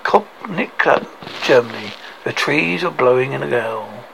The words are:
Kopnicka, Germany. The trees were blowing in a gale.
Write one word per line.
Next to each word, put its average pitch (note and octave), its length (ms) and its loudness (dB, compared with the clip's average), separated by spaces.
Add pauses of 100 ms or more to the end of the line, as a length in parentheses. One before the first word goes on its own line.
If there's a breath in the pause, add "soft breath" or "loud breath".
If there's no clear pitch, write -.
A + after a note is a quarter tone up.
Kopnicka, - 1000 0 (380)
Germany. G#2+ 520 2 (280 loud breath)
The A#2 100 -4
trees E3 520 0
were E3 80 -2
blowing B2+ 400 4
in C3+ 100 -6
a C#3+ 80 -4
gale. A2 640 -4